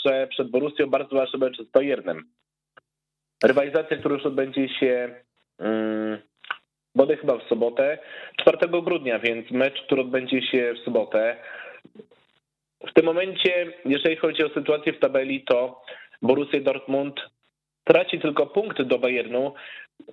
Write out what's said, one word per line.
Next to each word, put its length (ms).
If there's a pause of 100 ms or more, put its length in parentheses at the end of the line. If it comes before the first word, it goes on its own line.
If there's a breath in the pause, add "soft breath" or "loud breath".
że 220
przed 220
Borussią 400
bardzo 260
ważny 240
mecz 180
z 140
Bayernem. 520 (1200)
Rywalizacja, 540
która 180
już 100
odbędzie 440
się, 460 (440)
mm, 600 (760)
bodaj 220
chyba 200
w 120
sobotę, 480 (440 loud breath)
czwartego 400
grudnia, 380
więc 320
mecz, 300
który 200
odbędzie 400
się 320
w 120
sobotę. 520 (1500 loud breath)
W 60
tym 120
momencie, 680 (120)
jeżeli 300
chodzi 280
o 60
sytuację 440
w 60
tabeli, 440
to 380 (400 loud breath)
Borussia 400
Dortmund 600 (640)
traci 360
tylko 280
punkt 340
do 180
Bayernu. 540 (600 loud breath)